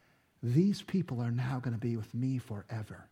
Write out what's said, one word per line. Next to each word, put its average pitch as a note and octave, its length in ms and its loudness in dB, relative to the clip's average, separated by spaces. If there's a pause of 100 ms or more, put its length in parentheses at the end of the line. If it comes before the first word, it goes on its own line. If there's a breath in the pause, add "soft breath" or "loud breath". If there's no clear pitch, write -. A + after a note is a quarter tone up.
(420 soft breath)
"These E3 400 4
people D#3 380 0
are A#2+ 100 0
now B2+ 300 -2
gonna A#2 180 -2
be A#2 180 0
with G#2+ 180 -6
me B2+ 240 0
forever"? G#2 720 -8